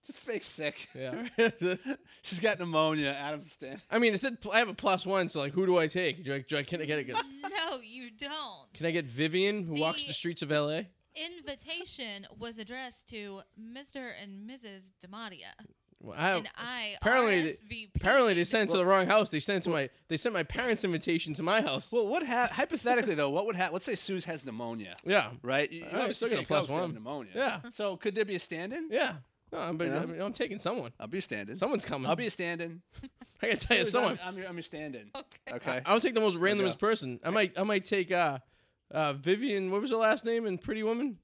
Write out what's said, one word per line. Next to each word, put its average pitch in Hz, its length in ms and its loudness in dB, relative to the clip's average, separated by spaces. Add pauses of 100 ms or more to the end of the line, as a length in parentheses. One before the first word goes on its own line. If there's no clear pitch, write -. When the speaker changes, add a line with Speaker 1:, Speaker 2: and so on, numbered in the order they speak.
Speaker 1:
Just - 140 -14
fake 226 240 -6
sick. - 500 -6
Speaker 2:
Yeah. 131 300 -8 (120)
Speaker 1:
<laughs> 185 400 4 (460)
She's 180 180 -6
got 208 180 2
pneumonia. 156 520 2
Adam's 143 420 -6
stand. 135 380 -12
Speaker 2:
I 220 80 2
mean, 233 160 6
it 185 40 0
said 254 220 -2
pl-, 269 120 -8
I 220 60 6
have 233 100 4
a 185 60 -8
plus 185 320 2
one, 185 220 2
so, - 120 -4
like, 139 120 -2
who 185 140 2
do 180 120 6
I 160 80 6
take? 170 380 -2
Do 139 100 -2
I, 139 120 -4
do 151 100 -2
I, 143 80 2
can 165 160 -4
I 156 40 -4
get 151 140 0
a, 127 140 -4
Speaker 3:
No, 294 720 -4
you 240 360 -14
don't. 277 560 -8
Speaker 2:
can 156 120 -4
I 170 40 2
get 165 160 0
Vivian, 175 580 0
who 160 100 -6
walks 160 280 0
the 185 60 -6
Speaker 3:
The 156 60 -6
Speaker 2:
streets 170 280 -4
of 147 100 -6
L 151 180 2
A? 180 180 -4 (280)
Speaker 3:
invitation 302 1080 -10 (120)
was 226 200 -10
addressed 247 500 -12
to 202 320 -10 (180)
Mister 247 640 -12
and 202 240 -14
Missus 202 460 -16 (120)
Dematia. 185 480 -14 (480)
Speaker 2:
Well, 104 180 -12
I, 175 140 2
Speaker 3:
And 170 240 -2
I 233 460 -6
Speaker 2:
apparently, 214 400 4
they, 156 60 0
Speaker 3:
R - 40 -2
S - 80 -10
V - 80 -20
P'd. 226 280 -12
Speaker 2:
apparently 226 380 6
they 170 100 4
sent 208 260 2
it - 20 4
to 196 60 6
the 180 80 6
wrong 190 200 8
house. 208 220 6
They 151 120 0
sent 196 180 0
it 165 60 0
to 175 60 2
my, 143 200 2 (180)
they 165 80 0
sent 233 180 0
my 165 100 2
parents' 233 380 0
invitation 165 520 0
to 175 80 -4
my 202 180 4
house. 175 320 -2
Speaker 1:
Well, 226 140 4
what 311 200 2
ha-, 240 240 2
hypothetically 240 680 2
though, 143 140 4
what 175 160 2
would 214 100 0
ha-, 180 160 2
let's 185 120 -4
say 226 120 -2
Suze 185 280 -2
has 151 220 -8
pneumonia. 113 580 -8
Speaker 2:
Yeah. 170 260 2 (120)
Speaker 1:
Right? 135 280 0
You, 170 100 -10
you - 60 -12
Speaker 2:
I - 20 -12 (100)
Speaker 1:
obviously 247 160 0
Speaker 2:
still 226 160 -2
get 220 40 2
a 143 40 0
Speaker 1:
can't 131 100 -4
go 160 60 2
Speaker 2:
plus 147 100 2
Speaker 1:
if 127 60 -8
you 143 60 0
have 180 80 0
Speaker 2:
one. 160 100 -4
Speaker 1:
pneumonia. 113 400 -8
Speaker 2:
Yeah. 226 260 -2 (100)
Speaker 1:
So 202 260 -4
could 202 180 -4
there 214 100 2
be 196 120 -2
a 170 40 -2
stand-in? 220 500 -6
Speaker 2:
Yeah. 233 240 2 (380)
No, - 60 -6
I'm, 165 220 -4
Speaker 1:
You 170 80 0
know? 139 100 0
Speaker 2:
I 170 80 -2
mean, 165 160 -8
I'm 202 100 -4
taking 214 280 -4
someone. 175 400 -4
Speaker 1:
I'll 110 80 -10
be 175 100 -4
a - 40 -2
stand-in. 107 340 -6
Speaker 2:
Someone's 240 280 0
coming. 135 240 -4
Speaker 1:
I'll 165 80 4
be 240 100 -2
a 208 40 0
stand-in. 170 500 -6 (300)
Speaker 2:
<laughs> - 320 -14
I 208 60 -2
gotta 214 100 2
tell - 180 4
you, 180 80 6
Speaker 1:
Suze, 208 120 2
I'm, 254 60 6
Speaker 2:
someone. 175 220 2
Speaker 1:
I'm 185 140 -8
your, 190 100 -8
I'm 175 60 -8
your 170 80 -6
stand-in. 135 520 -10
Speaker 3:
Okay. - 420 -12
Speaker 1:
Okay. 123 280 -2
Speaker 2:
I'll 208 160 6
take 247 140 2
the 220 60 4
most 185 200 2
Speaker 1:
There 185 80 4
you 208 140 4
Speaker 2:
randomest 185 180 0
Speaker 1:
go. 202 60 4
Speaker 2:
person. 135 380 0
I 165 60 0
might, 202 280 2
I 190 60 0
might 202 200 2
take, 185 280 0
uh, 156 260 4 (540)
uh, 147 200 2
Vivian. 190 580 2
What 196 120 2
was 262 80 -2
her 226 60 2
last 226 280 2
name 233 220 0
in 185 120 0
Pretty 220 240 -4
Woman? 233 420 0